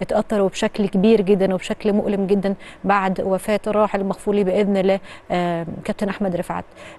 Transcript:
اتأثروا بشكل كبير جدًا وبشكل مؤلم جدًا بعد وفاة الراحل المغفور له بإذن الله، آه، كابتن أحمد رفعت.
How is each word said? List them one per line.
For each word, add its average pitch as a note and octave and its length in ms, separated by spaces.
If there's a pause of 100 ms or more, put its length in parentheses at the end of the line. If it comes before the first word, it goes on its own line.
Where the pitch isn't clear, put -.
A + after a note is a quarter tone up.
اتأثروا G3+ 460
بشكل G#3+ 400
كبير G#3+ 320
جدًا F#3+ 340
وبشكل G#3 380
مؤلم G3+ 340
جدًا G3 280 (300)
بعد F#3+ 360
وفاة F#3+ 460
الراحل G#3 340
المغفور G3 340
له G#3 80
بإذن G3 340
الله، F#3+ 240 (300)
آه، F3 360 (180)
كابتن G#3 240
أحمد F#3+ 280
رفعت. F3 280 (340)